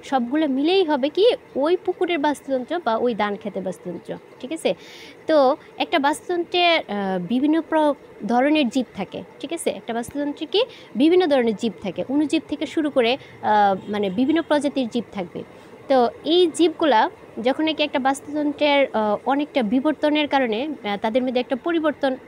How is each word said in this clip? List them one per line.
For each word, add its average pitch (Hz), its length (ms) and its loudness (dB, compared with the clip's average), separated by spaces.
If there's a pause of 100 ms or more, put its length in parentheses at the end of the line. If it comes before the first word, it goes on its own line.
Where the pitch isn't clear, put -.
সবগুলো 269 440 0
মিলেই 311 360 2
হবে 294 260 0
কি 370 160 2 (300)
ওই 311 300 2
পুকুরের 349 340 -2
বাস্তুতন্ত্র 277 640 -2
বা 226 120 0
ওই 240 180 0
ধান 208 200 -2
ক্ষেতের 196 280 -8
বাস্তুতন্ত্র, 180 540 -10 (220)
ঠিক 254 120 -10
আছে? 269 240 -2 (520)
তো 294 300 4 (200)
একটা 302 220 0
বাস্তুতন্ত্রে, 349 640 0 (100)
আহ, 302 80 0 (360)
বিভিন্ন 262 420 0
প্র-, 311 320 2 (340)
ধরনের 262 420 4
জীব 254 160 0 (100)
থাকে, 185 280 -8 (160)
ঠিক 277 140 -10
আছে? - 160 -4
একটা 214 240 -8
বাস্তুতন্ত্রে 285 520 -6
কি 381 160 0 (340)
বিভিন্ন 330 320 6
ধরনের 240 280 2
জীব 214 260 -4
থাকে, 180 280 -6
অণুজীব 302 400 0
থেকে 302 160 -6
শুরু 294 240 -2
করে, 254 280 2
আহ, 208 580 2 (120)
মানে 208 220 -2
বিভিন্ন 262 320 0
প্রজাতির 285 480 0
জীব 233 220 -4
থাকবে। 185 320 -8 (440)
তো 240 220 4 (160)
এই 349 280 4
জীবগুলা 311 560 2 (340)
যখন 269 200 0
নাকি 311 200 0
একটা 294 160 -2
বাস্তুতন্ত্রের, 285 960 0
আহ, 214 320 0
অনেকটা 277 380 -2
বিবর্তনের 294 640 0
কারণে, 247 360 0
আহ, 220 380 -6
তাদের 233 220 0
মধ্যে 254 160 -2
একটা 254 160 -2
পরিবর্তন 302 600 -2 (120)